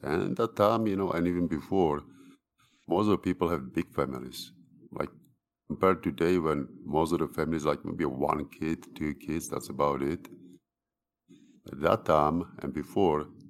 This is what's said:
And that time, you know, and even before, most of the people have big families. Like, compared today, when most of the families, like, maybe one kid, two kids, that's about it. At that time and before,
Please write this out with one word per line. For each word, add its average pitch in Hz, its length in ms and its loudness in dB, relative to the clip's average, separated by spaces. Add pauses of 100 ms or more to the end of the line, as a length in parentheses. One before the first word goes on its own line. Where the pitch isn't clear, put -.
And 92 360 0
that 117 180 -2
time, 110 320 4
you 98 80 0
know, 98 160 0
and 85 160 2
even 87 180 2
before, 78 560 0 (840)
most 92 160 2
of 107 60 4
the 92 80 4
people 90 320 0
have 67 220 -4
big - 220 -4
families. 64 580 -6 (380)
Like, - 200 -6 (580)
compared 95 340 2
today, 85 360 2
when 76 280 0 (180)
most 78 280 0
of 80 80 0
the 78 80 0
families, 78 360 -2
like, 73 200 0
maybe 82 220 -4
one 71 420 -2
kid, - 480 -8
two 76 180 -4
kids, 80 340 -6
that's - 200 -8
about 69 340 0
it. 73 260 -4 (1400)
At 69 120 -12
that 85 220 4
time 78 540 2
and 71 140 -6
before, 76 540 0 (240)